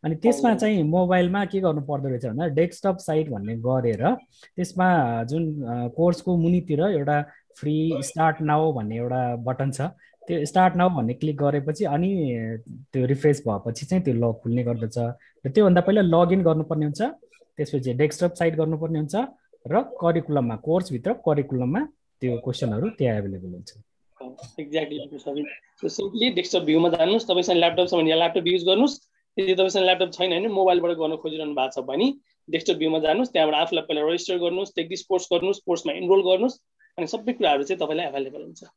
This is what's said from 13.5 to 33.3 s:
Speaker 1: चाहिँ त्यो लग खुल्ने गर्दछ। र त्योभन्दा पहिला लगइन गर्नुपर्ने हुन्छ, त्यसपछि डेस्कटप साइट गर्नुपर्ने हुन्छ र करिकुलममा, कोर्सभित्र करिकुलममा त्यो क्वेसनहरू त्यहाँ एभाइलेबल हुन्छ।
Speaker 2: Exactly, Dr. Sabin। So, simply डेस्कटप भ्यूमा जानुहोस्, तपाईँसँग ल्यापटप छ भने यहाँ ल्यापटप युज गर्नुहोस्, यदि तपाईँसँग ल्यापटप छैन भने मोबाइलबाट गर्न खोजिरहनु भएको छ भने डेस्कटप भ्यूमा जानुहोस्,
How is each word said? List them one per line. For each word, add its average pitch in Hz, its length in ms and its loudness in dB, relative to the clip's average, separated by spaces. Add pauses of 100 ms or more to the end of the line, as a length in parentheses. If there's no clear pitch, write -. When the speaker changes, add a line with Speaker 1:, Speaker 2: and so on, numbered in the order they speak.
Speaker 1:
चाहिँ 185 180 0
त्यो 135 100 0
लग 117 280 2
खुल्ने 120 220 -2
गर्दछ। 113 340 -4 (480)
र 139 40 -2
त्योभन्दा 180 320 6
पहिला 196 200 4
लगइन 175 400 4
गर्नुपर्ने 156 440 2
हुन्छ, 147 160 -4 (560)
त्यसपछि 123 360 -4
डेस्कटप 151 400 0
साइट 165 280 0
गर्नुपर्ने 160 380 -2
हुन्छ 151 160 -4 (540)
र 156 60 0 (260)
करिकुलममा, 147 540 0 (100)
कोर्सभित्र 170 480 -2 (120)
करिकुलममा 139 560 0 (400)
त्यो 127 100 -2 (140)
क्वेसनहरू 127 520 -2
त्यहाँ 120 200 0
एभाइलेबल 95 400 -8
हुन्छ। 92 140 -18 (880)
Speaker 2:
Exactly, 151 400 -4
Dr. 143 200 -14
Sabin। 143 260 -6 (320)
So, - 100 -6
simply 208 460 -2
डेस्कटप 185 320 -2
भ्यूमा 165 240 4
जानुहोस्, 180 400 2
तपाईँसँग 175 280 2
ल्यापटप 170 320 2
छ - 40 -2
भने 160 160 2
यहाँ 160 100 2
ल्यापटप 170 280 0
युज 175 180 0
गर्नुहोस्, 226 300 4 (420)
यदि 190 180 2
तपाईँसँग 190 300 2
ल्यापटप 185 320 2
छैन 185 140 0
भने 185 160 0
मोबाइलबाट 185 500 2
गर्न 160 240 -2
खोजिरहनु 156 320 -6
भएको 131 220 0
छ 127 100 -6
भने 151 220 0 (420)
डेस्कटप 160 300 0
भ्यूमा 156 260 0
जानुहोस्, 208 280 2